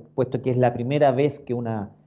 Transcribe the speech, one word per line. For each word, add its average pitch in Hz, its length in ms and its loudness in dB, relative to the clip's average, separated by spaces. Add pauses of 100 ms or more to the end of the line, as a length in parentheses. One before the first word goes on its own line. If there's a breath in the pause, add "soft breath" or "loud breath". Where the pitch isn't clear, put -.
(160)
puesto 123 260 -2
que 127 100 -2
es 123 60 -2
la 120 160 4
primera 135 380 2
vez 143 280 0
que - 140 -8
una 113 380 -6 (160)